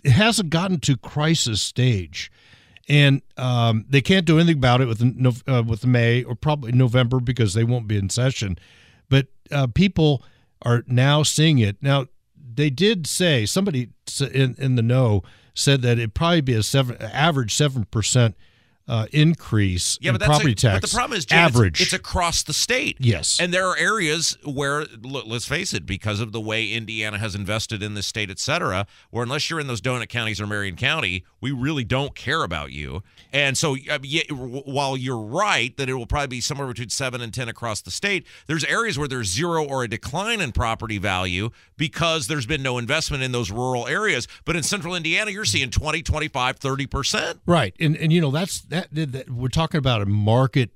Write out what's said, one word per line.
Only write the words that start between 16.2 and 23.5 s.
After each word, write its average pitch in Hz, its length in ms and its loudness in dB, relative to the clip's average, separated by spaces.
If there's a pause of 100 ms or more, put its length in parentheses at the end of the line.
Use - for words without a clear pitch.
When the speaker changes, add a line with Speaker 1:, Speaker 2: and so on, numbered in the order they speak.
Speaker 1:
be 127 140 0
a 110 80 2
seven, 123 380 0
average 131 540 0
seven 135 300 0
percent, 113 520 2 (520)
uh, 110 240 -2
increase 110 880 2
Speaker 2:
Yeah, 135 80 -2
Speaker 1:
in 117 60 2
Speaker 2:
but - 60 0
that's - 100 2
Speaker 1:
property 151 220 4
Speaker 2:
a, - 40 2
Speaker 1:
tax. 101 240 4
Speaker 2:
but - 100 -4
the 208 60 -2
problem 247 200 -2
is, 160 80 -4
Jim, 165 220 4
it's, 127 80 2
Speaker 1:
Average. 107 260 4
Speaker 2:
it's 180 120 0
across 175 500 -2
the 151 100 -6
state. - 460 -2
Speaker 1:
Yes. 113 420 2
Speaker 2:
And 175 140 0